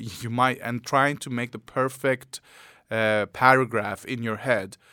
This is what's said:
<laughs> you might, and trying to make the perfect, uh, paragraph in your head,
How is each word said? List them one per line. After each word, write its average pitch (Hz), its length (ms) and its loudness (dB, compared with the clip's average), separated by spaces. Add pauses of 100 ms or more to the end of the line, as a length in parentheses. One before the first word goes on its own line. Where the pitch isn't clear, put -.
<laughs> - 120 -14
you 117 80 -6
might, 123 320 2
and 120 220 -6
trying 143 340 2
to - 120 -12
make 120 220 -6
the 110 80 -12
perfect, 131 840 -2 (500)
uh, 107 420 2
paragraph 127 720 2
in 117 180 -6
your 110 140 -4
head, 107 400 -2 (160)